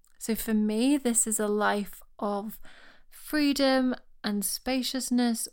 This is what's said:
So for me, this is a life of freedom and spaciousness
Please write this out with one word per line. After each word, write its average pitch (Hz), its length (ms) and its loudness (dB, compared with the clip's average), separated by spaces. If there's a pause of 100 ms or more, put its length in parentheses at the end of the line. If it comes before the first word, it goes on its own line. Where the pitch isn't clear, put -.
(180)
So - 160 -4
for 220 200 -2
me, 220 420 2
this 240 300 0
is 220 120 -2
a 214 100 0
life 208 540 0 (160)
of 208 400 -4 (500)
freedom 269 840 2 (300)
and 208 200 -2
spaciousness 247 1080 0